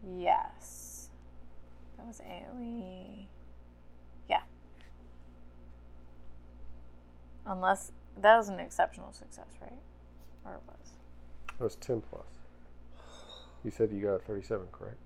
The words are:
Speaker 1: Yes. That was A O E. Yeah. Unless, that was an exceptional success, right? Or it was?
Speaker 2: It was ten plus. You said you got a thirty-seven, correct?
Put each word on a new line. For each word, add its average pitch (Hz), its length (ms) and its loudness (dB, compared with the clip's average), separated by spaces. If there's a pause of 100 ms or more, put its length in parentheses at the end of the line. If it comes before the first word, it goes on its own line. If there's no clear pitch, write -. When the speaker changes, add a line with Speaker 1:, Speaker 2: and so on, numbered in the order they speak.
(180)
Speaker 1:
Yes. - 920 2 (880)
That - 100 -12
was 226 140 -12
A - 320 -10
O 247 80 -8
E. 202 680 -8 (1000)
Yeah. - 120 6 (3000)
Unless, 190 460 6 (280)
that 208 160 12
was 220 120 8
an 190 100 -2
exceptional - 540 2
success, - 340 -14 (140)
right? - 120 -12 (720)
Or 196 100 -10
it - 120 -10
was? - 260 -14 (680)
Speaker 2:
It - 20 0
was 110 140 2
ten 117 240 0
plus. - 260 -10 (1400)
You 110 60 0
said 107 220 6
you 101 100 2
got 101 120 6
a 92 40 4
thirty-seven, 98 540 0
correct? 104 340 -10